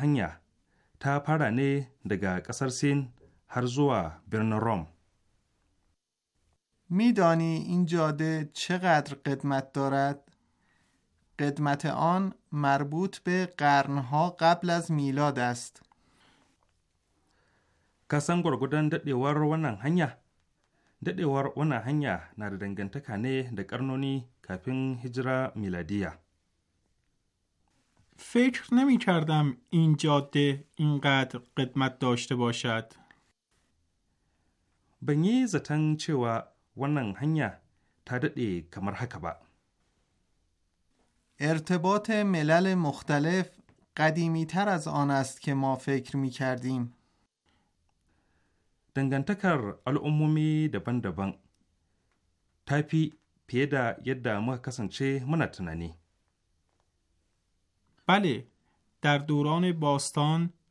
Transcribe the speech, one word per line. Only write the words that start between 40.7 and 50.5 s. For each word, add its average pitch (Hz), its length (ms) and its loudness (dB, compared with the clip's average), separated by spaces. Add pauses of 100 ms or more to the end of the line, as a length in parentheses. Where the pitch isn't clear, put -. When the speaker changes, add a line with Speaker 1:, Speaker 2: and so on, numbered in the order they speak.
Speaker 2:
ارتباط 175 720 0
ملل 185 640 4
مختلف 165 760 0 (480)
قدیمی‌تر 165 720 0
از 160 200 -2
آن 143 220 0
است 135 300 -2
که 143 140 -2
ما 135 220 0
فکر 135 400 -4
می‌کردیم. 127 800 -4 (2000)
Speaker 1:
Dangantakar 139 640 0 (300)
al'ummomi 156 840 2